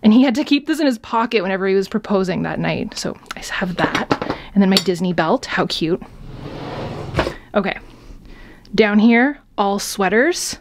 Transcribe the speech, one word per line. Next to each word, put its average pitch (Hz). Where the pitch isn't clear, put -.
And 214
he 240
had 277
to 285
keep 285
this 311
in 311
his 247
pocket 226
whenever 190
he 190
was 196
proposing 190
that 165
night. -
So -
I -
have 185
that. -
And 202
then 190
my 190
Disney 180
belt. 170
How 180
cute. 170
Okay. 202
Down 208
here, 240
all 202
sweaters. 214